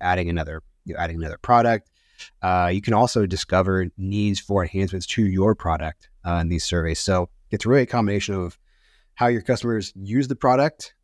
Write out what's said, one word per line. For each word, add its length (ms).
adding 280
another, 320
you 100
know, 60
adding 160
another 220
product. 520
Uh, 320
you 80
can 120
also 320
discover 680
needs 420
for 260
enhancements 420
to 200
your 300
product, 540
uh, 160
in 80
these 160
surveys. 340
So 300
it's 140
really 180
a 20
combination 500
of 240
how 120
your 160
customers 520
use 320
the 80
product 580